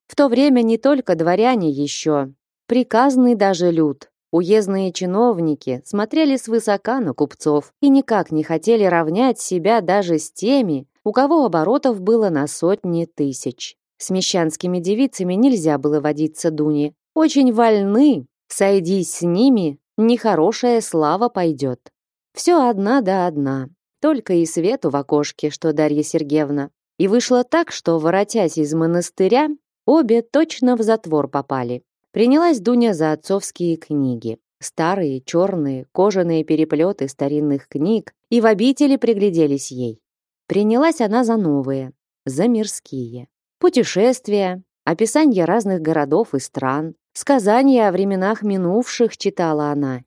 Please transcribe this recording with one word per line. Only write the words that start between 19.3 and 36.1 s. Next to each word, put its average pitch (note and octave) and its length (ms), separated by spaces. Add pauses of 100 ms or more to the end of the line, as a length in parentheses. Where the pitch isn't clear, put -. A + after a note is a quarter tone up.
нехорошая A3+ 840
слава F3 480
пойдет. C#3+ 520 (520)
Все E4 340
одна A3+ 360
да F#3+ 240
одна, C3+ 420 (320)
только C#4 320
и E3+ 140
свету F3 420
в C#3 80
окошке, D3 540
что D#3 240
Дарья D3+ 280
Сергеевна. D3 680 (280)
И F#3+ 100
вышло B3 360
так, E4 260
что, - 280
воротясь F#3 580
из D3+ 160
монастыря, F3 760 (340)
обе A#3 380
точно C4 540
в A3+ 60
затвор E3+ 460
попали. C3 540 (280)
Принялась C#4 480
Дуня A#3 360
за D#3 180
отцовские F3 640
книги. B2+ 600 (240)
Старые, D#3+ 580
черные, D#3+ 720
кожаные F3+ 500